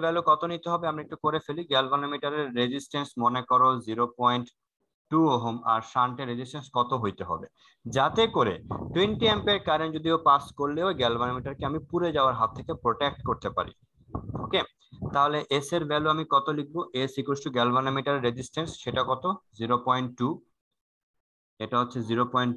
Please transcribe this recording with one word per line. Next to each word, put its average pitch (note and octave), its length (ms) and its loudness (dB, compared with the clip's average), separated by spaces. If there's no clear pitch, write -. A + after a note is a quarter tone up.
value E3+ 160 2
কত D#3 120 4
নিতে E3+ 200 -8
হবে F3 180 -2
আমরা D3+ 140 -8
একটু D#3 200 -12
করে D3+ 200 0
ফেলি। D3+ 180 -8
গ্যালভানোমিটারের C#3+ 720 0
resistance C#3 480 -2
মনে B2 260 2
করো B2+ 180 6
জিরো A2+ 180 0
পয়েন্ট B2 260 2
টু D#3+ 100 4
ওহম, A#2 220 0
আর A2+ 80 2
শান্টের B2+ 400 0
resistance B2+ 340 -8
কত A#2+ 120 2
হইতে G2 280 -2
হবে, E2 160 -4
যাতে D#3 260 4
করে A2 180 4
twenty G#3+ 360 2
ampere G3+ 380 2
current D#3 280 0
যদিও E3 200 2
pass C#3+ 160 6
করলেও D3+ 280 0
গ্যালভানোমিটারকে B2 680 -2
আমি D#3 80 -4
পুড়ে E3+ 260 0
যাওয়ার C3 240 2
হাত A2 180 2
থেকে - 140 -8
protect B2+ 440 0
করতে A2 280 -4
পারি। F2+ 160 -4
ওকে, F3 160 0
তাহলে D3 240 4
এস C#3 180 -4
এর E3 140 2
value D3+ 240 2
আমি D#3 100 -2
কত C3+ 120 4
লিখবো? D3 220 -6
এস C3+ 180 -2
equals C#3 240 -2
to D3 140 -4
galvanometer C3 560 2
resistance, C3 440 -4
সেটা B2+ 280 0
কত? B2+ 140 0
জিরো A#2 180 2
পয়েন্ট B2+ 220 0
টু। B2 100 0
এটা A#2+ 180 -2
হচ্ছে B2 160 -4
জিরো A#2 160 2
পয়েন্ট B2 220 2